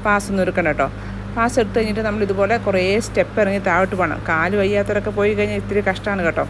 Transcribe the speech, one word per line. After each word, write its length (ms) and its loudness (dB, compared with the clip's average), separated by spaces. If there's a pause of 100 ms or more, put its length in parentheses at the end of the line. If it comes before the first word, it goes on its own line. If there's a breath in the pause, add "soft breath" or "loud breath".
പാസ് 260 2
ഒന്നും 120 0
എടുക്കണം 240 0
കേട്ടോ. 240 0 (460 loud breath)
പാസ് 240 2
എടുത്ത് 160 0
കഴിഞ്ഞിട്ട് 240 0
നമ്മൾ 220 -2
ഇതുപോലെ 340 2
കുറേ 440 2
സ്റ്റെപ്പ് 400 0
ഇറങ്ങി 180 2
താഴോട്ട് 380 2
പോകണം. 320 -2
കാല് 280 2
വയ്യാത്തവരൊക്കെ 540 0
പോയി 240 2
കഴിഞ്ഞാൽ 220 0
ഇത്തിരി 240 0
കഷ്ടമാണ് 420 -2
കേട്ടോ. 280 0